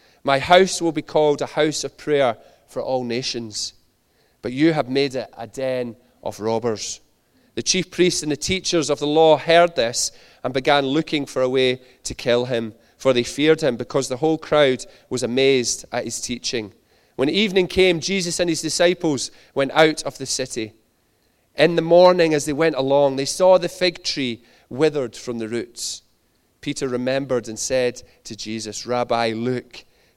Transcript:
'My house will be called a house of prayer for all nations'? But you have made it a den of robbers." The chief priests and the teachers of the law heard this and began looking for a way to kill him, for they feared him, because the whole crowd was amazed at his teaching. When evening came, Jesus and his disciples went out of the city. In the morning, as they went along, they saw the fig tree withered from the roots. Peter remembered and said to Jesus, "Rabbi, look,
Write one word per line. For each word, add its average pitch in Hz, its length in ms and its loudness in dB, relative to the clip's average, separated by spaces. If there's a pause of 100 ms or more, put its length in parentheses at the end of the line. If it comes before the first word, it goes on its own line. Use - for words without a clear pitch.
(220)
'My 135 160 2
house 180 420 6
will 165 120 0
be 151 100 -4
called 151 400 2
a 131 40 -2
house 151 360 -2
of 135 140 -10
prayer 139 420 0 (300)
for 131 120 -8
all 127 220 -4
nations'? 117 720 -8 (680)
But 120 100 -8
you 156 220 2
have 131 140 -2
made 135 280 -2
it 113 200 -6
a 117 120 -12
den 127 480 -6 (260)
of 104 160 -10
robbers." 110 640 -4 (540)
The 120 80 -6
chief - 280 -2
priests 175 320 0
and 151 100 -4
the 143 40 -2
teachers 175 540 -2
of 143 80 0
the 147 80 -4
law 156 300 6
heard 170 400 4
this 120 340 -2 (320)
and 127 100 -6
began 139 340 2
looking 147 380 -2
for 131 160 -6
a 127 80 2
way 127 320 0 (220)
to - 100 -10
kill 123 340 0
him, 113 280 -6 (240)
for 135 140 2
they 120 100 4
feared 156 380 2
him, 131 160 0
because 127 320 -4
the 127 80 -6
whole 156 220 -2
crowd 143 460 2 (240)
was 127 140 -4
amazed 127 720 0
at 123 120 -6
his - 160 -10
teaching. 117 520 -8 (420)
When 139 140 0
evening 190 400 2
came, 185 320 2
Jesus 180 400 -4
and 175 100 0
his 156 100 -4
disciples 160 720 0 (240)
went 135 160 -2
out 160 320 4
of - 160 -10
the 135 80 -10
city. 117 460 -6 (840)
In 170 200 4
the 165 60 2
morning, 170 520 6
as 147 100 0
they 156 80 -4
went 151 220 0
along, 135 400 2
they 135 100 -4
saw 185 320 6
the 175 120 -2
fig 180 340 -4
tree 123 400 -6 (260)
withered 139 460 0
from 120 240 -10
the 110 80 -6
roots. - 560 -8 (580)
Peter 143 280 -6
remembered 127 580 -2
and 110 100 -10
said 123 460 -4 (220)
to 113 100 -14
Jesus, 110 500 -10
"Rabbi, 117 460 -2
look, 120 540 -6 (320)